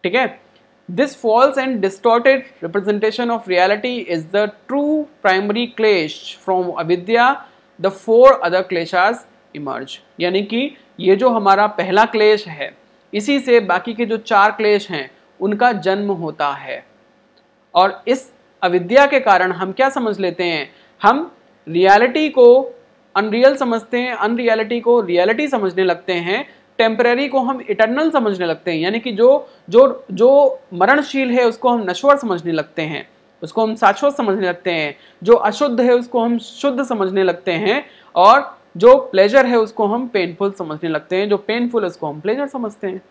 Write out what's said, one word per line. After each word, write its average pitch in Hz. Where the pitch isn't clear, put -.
ठीक 180
है, 254
this 269
false 262
and 262
distorted 233
representation 208
of 226
reality 208
is 165
the 208
true 294
primary 208
clash 185
from 180
avidya, 220
the 190
four 226
other 180
kleshas 180
emerge। 135
यानी 180
कि 233
ये 190
जो 247
हमारा 202
पहला 208
क्लेश 214
है, 147
इसी 254
से 240
बाकी 185
के 233
जो 226
चार 214
क्लेश 208
हैं 143
उनका 208
जन्म 196
होता 156
है। 135
और 190
इस 247
अविद्या 185
के 277
कारण 185
हम 185
क्या 262
समझ 233
लेते 180
हैं? 160
हम 269
रियलिटी 214
को 254
अनरियल 233
समझते 240
हैं, 247
अनरियलिटी 226
को 240
रियलिटी 202
समझने 190
लगते 175
हैं, 180
टेम्परेरी 240
को 269
हम 247
इटर्नल 233
समझने 208
लगते 165
हैं, 165
यानी 196
कि 240
जो, 247
जो, 240
जो 269
मरणशील 262
है 247
उसको 233
हम 226
नश्वर 277
समझने 175
लगते 160
हैं, 151
उसको 220
हम 220
शाश्वत 233
समझने 202
लगते 175
हैं, 151
जो 196
अशुद्ध 233
है 247
उसको 240
हम 233
शुद्ध 269
समझने 196
लगते 175
हैं 220
और 226
जो 240
प्लेजर 240
है 240
उसको 214
हम 240
पेनफुल 196
समझने 160
लगते 151
हैं, 208
जो 202
पेनफुल 233
है 185
उसको 165
हम 151
प्लेजर 247
समझते 220
हैं। 185